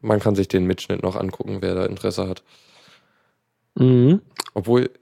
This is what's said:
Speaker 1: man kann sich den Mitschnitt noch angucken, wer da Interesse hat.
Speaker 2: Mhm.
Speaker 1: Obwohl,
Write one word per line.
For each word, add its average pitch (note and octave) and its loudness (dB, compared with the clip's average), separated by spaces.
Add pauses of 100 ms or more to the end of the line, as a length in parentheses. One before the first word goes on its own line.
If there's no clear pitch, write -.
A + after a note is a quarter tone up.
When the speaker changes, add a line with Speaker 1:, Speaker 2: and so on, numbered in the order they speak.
Speaker 1:
man A2 0
kann G#2 0
sich G2 0
den F#2 0
Mitschnitt F#2 -4
noch F#2 -4
angucken, G2+ -8
wer F#2 -4
da F#2 -2
Interesse F#2+ -4
hat. F#2 -10 (1300)
Speaker 2:
Mhm. B2+ 6 (340)
Speaker 1:
Obwohl, A#2+ 0 (120)